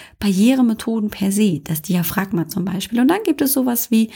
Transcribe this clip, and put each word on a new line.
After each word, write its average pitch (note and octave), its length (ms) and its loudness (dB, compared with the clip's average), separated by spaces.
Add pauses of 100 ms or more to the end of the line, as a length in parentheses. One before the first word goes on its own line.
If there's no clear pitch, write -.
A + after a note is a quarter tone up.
(200)
Barrieremethoden A3 920 2
per G3 220 -2
se, G3 260 2
das D#3 240 -4
Diaphragma F3 640 -2
zum F3 180 -4
Beispiel. G3 360 -4
Und B3+ 80 4
dann G4+ 160 0
gibt D#4 180 0
es C4+ 100 0
sowas B3+ 380 -2
wie A3 260 2